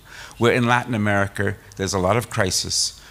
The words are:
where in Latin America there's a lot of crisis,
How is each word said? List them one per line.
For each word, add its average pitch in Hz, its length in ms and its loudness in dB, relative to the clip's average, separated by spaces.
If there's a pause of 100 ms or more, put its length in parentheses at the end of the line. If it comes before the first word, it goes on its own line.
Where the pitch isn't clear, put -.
(380)
where 113 160 4
in 120 120 2
Latin 120 280 2
America 101 640 0 (200)
there's 98 160 -4
a 101 60 0
lot 92 180 2
of 120 140 -2
crisis, - 680 -2 (120)